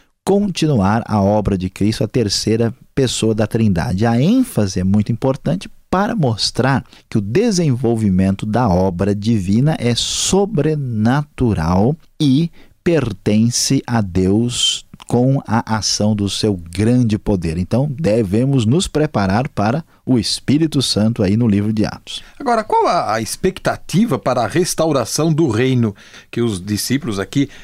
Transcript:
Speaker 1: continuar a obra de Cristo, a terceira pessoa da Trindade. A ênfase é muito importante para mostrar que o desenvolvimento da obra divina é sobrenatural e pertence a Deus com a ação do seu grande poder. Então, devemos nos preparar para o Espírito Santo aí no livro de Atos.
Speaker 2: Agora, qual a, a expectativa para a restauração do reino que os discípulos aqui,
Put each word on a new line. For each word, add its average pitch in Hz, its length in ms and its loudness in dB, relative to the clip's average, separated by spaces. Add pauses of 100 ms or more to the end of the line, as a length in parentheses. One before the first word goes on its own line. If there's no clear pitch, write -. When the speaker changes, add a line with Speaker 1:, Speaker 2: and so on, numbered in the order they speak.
(260)
Speaker 1:
continuar 151 840 2
a 104 140 0
obra 101 360 2
de 92 140 -2
Cristo, 107 320 0
a 107 40 -2
terceira 113 640 0 (220)
pessoa 113 400 0
da 107 140 0
Trindade. 107 580 0
A 117 160 2
ênfase 156 580 0
é 90 40 -2
muito 101 280 2
importante 135 560 -2 (220)
para 208 260 0
mostrar 127 720 0 (240)
que - 80 0
o 104 40 0
desenvolvimento 113 1200 0
da 110 240 0
obra 95 460 0
divina 107 640 0
é 117 160 0
sobrenatural 127 2000 0 (240)
e 151 320 2 (320)
pertence 117 1040 0
a 117 140 0
Deus 98 840 0 (220)
com 131 400 2
a 110 300 -2
ação 104 380 0
do 101 140 0
seu 107 240 -2
grande 107 640 0
poder. 85 400 -2
Então, 117 320 0
devemos 120 800 0
nos 139 200 2
preparar 120 640 0
para 117 340 -2 (220)
o 127 140 2
Espírito 147 600 0
Santo 113 440 0
aí 95 120 2
no 117 120 2
livro 104 260 2
de 107 120 0
Atos. - 360 -10 (160)
Speaker 2:
Agora, 240 260 -2
qual 427 220 0
a, 143 300 0
a 113 60 -2
expectativa 165 960 -2
para 123 240 0
a 107 40 -2
restauração 156 880 0
do 156 140 2
reino 120 480 0 (340)
que 117 120 -4
os 101 220 -2
discípulos 104 540 -4
aqui, 135 320 -2 (140)